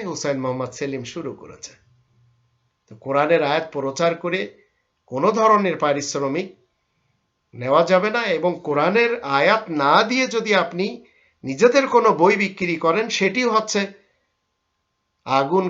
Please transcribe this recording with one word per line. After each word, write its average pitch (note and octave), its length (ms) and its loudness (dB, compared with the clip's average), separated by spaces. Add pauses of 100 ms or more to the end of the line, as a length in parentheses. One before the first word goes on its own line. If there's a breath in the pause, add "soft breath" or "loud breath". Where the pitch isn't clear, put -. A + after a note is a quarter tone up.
হুসাইন C#3+ 320 -4
মোহাম্মদ B2+ 380 -4
সেলিম C#3 260 -6
শুরু C#3+ 260 -10 (100)
করেছে। - 320 -20 (1080)
তো - 100 -20 (120)
কোরআনের D3+ 460 2
আয়াত D#3+ 220 -2
প্রচার C#3+ 400 -2 (100)
করে F3 180 -4 (680 soft breath)
কোনো C#3 220 0
ধরনের G#3 460 4
পারিশ্রমিক D3 720 -2 (1040)
নেওয়া C3 360 2
যাবে F#3 260 4
না, A#3 60 0 (160)
এবং F3 140 0 (140)
কোরআনের F#3+ 460 2 (260)
আয়াত G#3 240 4 (200)
না C#3+ 120 4 (100)
দিয়ে B3+ 200 0 (100)
যদি G#3+ 200 -2
আপনি F3+ 320 -2 (580 soft breath)
নিজেদের A#3 440 2
কোনো A3 200 4 (120)
বই G3 160 6
বিক্রি F#3+ 400 -4
করেন, E3+ 320 0
সেটি G3 360 -2
হচ্ছে A3 360 0 (1500)
আগুন D3+ 440 2